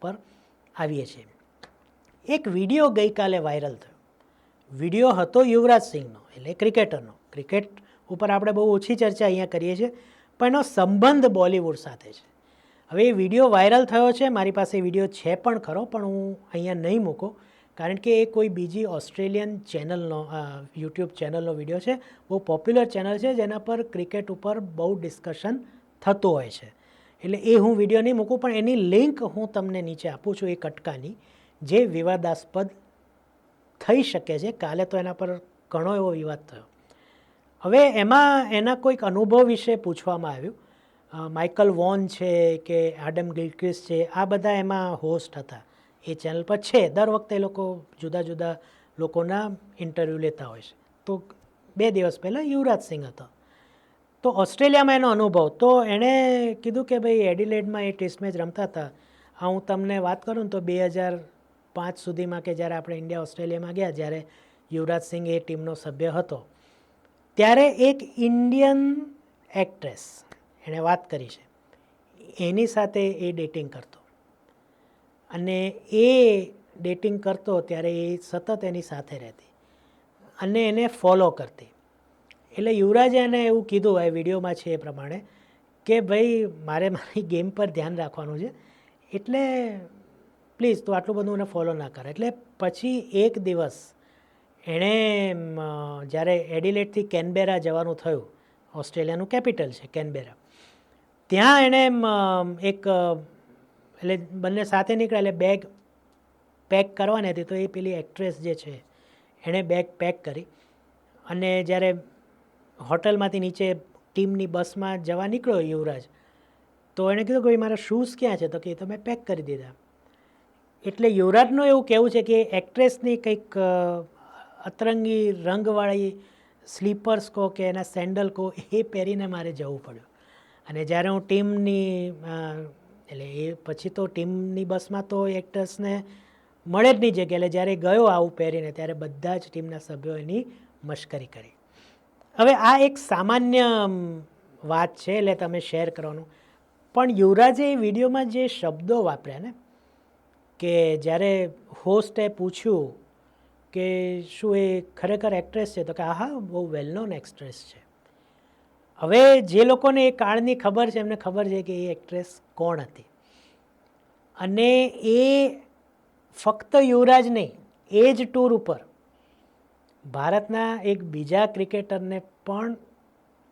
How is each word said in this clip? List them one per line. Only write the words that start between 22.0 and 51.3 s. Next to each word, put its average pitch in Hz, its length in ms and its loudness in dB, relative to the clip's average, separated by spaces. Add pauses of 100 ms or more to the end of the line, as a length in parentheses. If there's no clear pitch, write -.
બહુ 190 80 -2
પોપ્યુલર 196 460 2
ચેનલ 202 340 -4
છે, 254 160 -2
જેના 214 240 -2
પર 226 240 -6
ક્રિકેટ 196 480 -8
ઉપર 208 300 -6
બહુ 170 400 -4
ડિસ્કશન 175 600 -8 (420)
થતું 196 300 2
હોય 127 180 -2
છે. - 240 -20 (500)
એટલે 196 140 -4
એ 226 180 6
હું 214 200 6
વીડિયો 208 240 4
નહીં 240 160 0
મૂકું, 233 220 -2
પણ 254 140 -2
એની 226 240 0
લિંક 226 460 4
હું 208 300 -6
તમને 185 300 -4
નીચે 165 260 -8
આપું 190 280 -6
છું, 190 140 -4
એ 175 40 -4
કટકાની, 151 600 -10 (460)
જે 190 220 4
વિવાદાસ્પદ 180 840 -4 (1160)
થઈ 247 160 6
શકે 160 360 -4
છે. 208 140 -6
કાલે 170 320 -4
તો 185 140 -4
એના 180 140 -6
પર 180 280 -8 (300)
ઘણો 180 260 -2
એવો 190 140 0
વિવાદ 156 360 -6
થયો. 113 160 -20 (960)
હવે 262 300 6
એમાં 247 600 4
એના 226 220 2
કોઈક 254 300 0
અનુભવ 208 400 4
વિશે 233 320 0
પૂછવામાં 170 560 -6
આવ્યું. 156 220 -12 (580)
અ, 160 160 -12
માઇકલ 175 420 2
વોન 190 360 0
છે 170 500 0
કે 165 320 -2 (180)
એડમ 170 240 -4
ગિલક્રિસ્ટ 165 540 -6
છે, 165 200 -2 (100)
આ 190 100 0
બધા 202 260 0
એમાં 190 460 -4
હોસ્ટ 156 420 -6
હતા 127 260 -18 (420)
એ 160 80 -8
ચેનલ 165 280 -6
પર 208 140 -2
છે. 208 320 4
દર 208 220 2
વખતે 214 260 -2
એ - 20 -2
લોકો 190 460 -6 (160)
જુદા 165 220 -6
જુદા 165 340 -8 (420)
લોકોના 170 520 -4 (280)
ઇન્ટરવ્યૂ 160 400 -4
લેતા 151 280 -4
હોય 113 140 -18
છે. - 140 -20 (320)
તો 190 160 -6 (540)